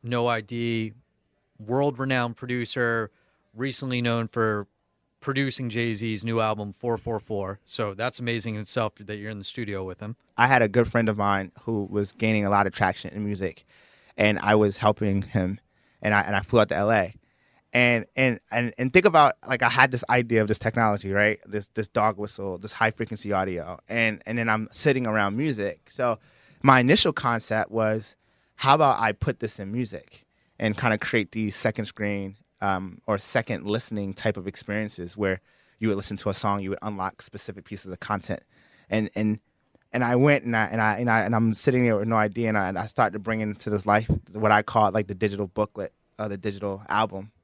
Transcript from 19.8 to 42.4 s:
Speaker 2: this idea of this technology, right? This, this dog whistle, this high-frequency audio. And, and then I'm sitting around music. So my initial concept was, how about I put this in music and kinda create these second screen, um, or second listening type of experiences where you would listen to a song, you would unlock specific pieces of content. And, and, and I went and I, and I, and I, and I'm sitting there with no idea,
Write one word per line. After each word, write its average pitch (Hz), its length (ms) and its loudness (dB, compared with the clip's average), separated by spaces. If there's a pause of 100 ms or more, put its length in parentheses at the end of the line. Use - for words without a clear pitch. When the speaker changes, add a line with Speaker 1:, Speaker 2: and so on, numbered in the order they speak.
Speaker 2:
this 127 200 -4
idea 117 320 4
of 107 60 2
this 107 120 0
technology, 107 520 0
right? 104 360 2
This, 101 220 -8
this 110 180 -6
dog 107 300 0
whistle, 98 400 -8
this 101 160 -10
high-frequency 110 600 -2
audio. 90 460 -2 (100)
And, 113 360 0
and 113 120 -6
then 113 100 -2
I'm 110 240 0
sitting 127 360 0
around 104 280 0
music. 113 540 -4
So 120 300 -2 (420)
my 135 180 8
initial 151 320 4
concept 113 600 -2
was, 110 440 -2 (400)
how 135 200 4
about 147 240 4
I 110 140 2
put - 260 -4
this - 200 -8
in 98 120 -8
music 104 540 -8 (340)
and 107 180 0
kinda 110 220 2
create - 320 -2
these 107 240 -4
second 113 300 -2
screen, 101 500 -8 (260)
um, 95 460 -4
or 104 100 0
second 107 480 -4
listening 104 480 -4
type 104 240 -2
of 92 100 -10
experiences 101 720 -8
where 95 240 0 (380)
you 110 100 0
would 101 80 0
listen 101 200 -6
to - 120 -4
a 98 40 -2
song, 101 280 -2
you 95 80 -8
would 98 120 -6
unlock 98 400 -8
specific - 440 -16
pieces 95 260 -14
of 92 80 -12
content. - 420 -4 (480)
And, 107 260 0
and, 107 240 0 (520)
and 123 120 0
I 123 120 2
went 143 300 4
and 117 100 0
I, 110 100 2
and 110 160 -2
I, 107 160 4
and 120 120 -2
I, 113 120 4
and 107 140 0
I'm 113 200 4
sitting 127 280 2
there 113 140 4
with 104 100 -2
no 113 80 0
idea, 110 340 0